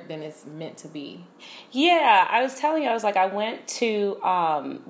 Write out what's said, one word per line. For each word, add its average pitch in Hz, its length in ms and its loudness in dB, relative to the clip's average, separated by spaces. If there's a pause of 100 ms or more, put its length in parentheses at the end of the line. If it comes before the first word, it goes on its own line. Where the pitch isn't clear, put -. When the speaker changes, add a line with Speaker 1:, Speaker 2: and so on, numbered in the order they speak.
Speaker 1:
then 156 140 -10
it's 151 240 -14
meant 156 320 -14
to 151 100 -16
be. 156 360 -14 (480)
Speaker 2:
Yeah, 269 580 6
I 226 120 2
was 262 160 -2
telling 311 260 0
you, 262 40 -2
I 240 60 2
was 220 100 -2
like, 202 120 2
I 190 100 4
went 214 420 -4
to, 208 540 0
um, 156 680 -2